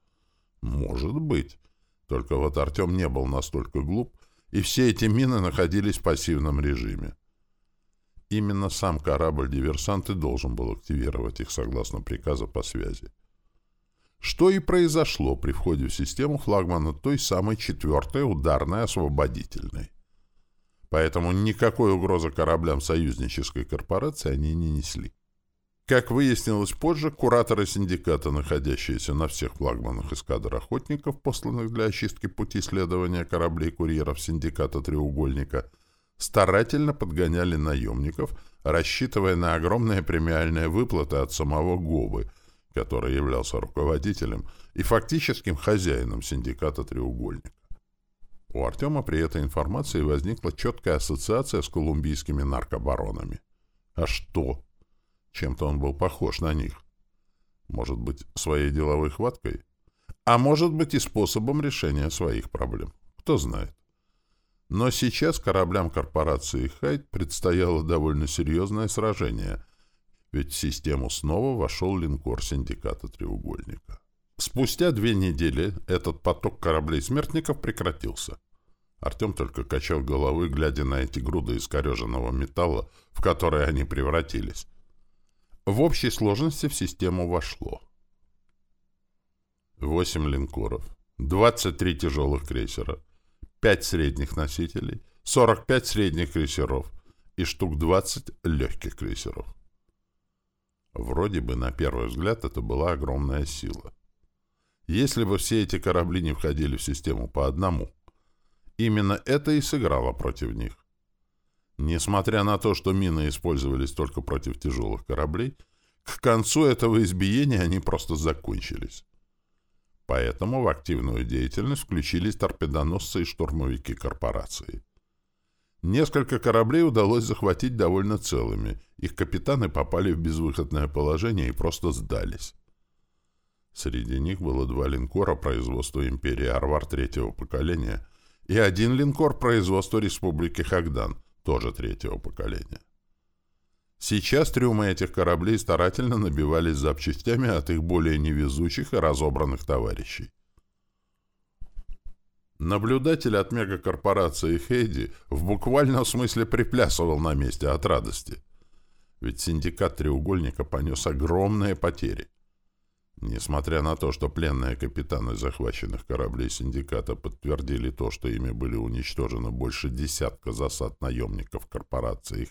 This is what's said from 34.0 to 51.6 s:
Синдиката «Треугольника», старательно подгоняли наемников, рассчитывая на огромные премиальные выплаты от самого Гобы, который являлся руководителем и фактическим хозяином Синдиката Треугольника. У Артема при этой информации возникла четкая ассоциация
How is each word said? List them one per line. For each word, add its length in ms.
Синдиката 600
«Треугольника», 880
старательно 760
подгоняли 600
наемников, 840
рассчитывая 720
на 200
огромные 480
премиальные 680
выплаты 480
от 160
самого 440
Гобы, 540
который 400
являлся 440
руководителем 880
и 80
фактическим 720
хозяином 640
Синдиката 640
Треугольника. 640
У 100
Артема 380
при 160
этой 240
информации 600
возникла 500
четкая 440
ассоциация 640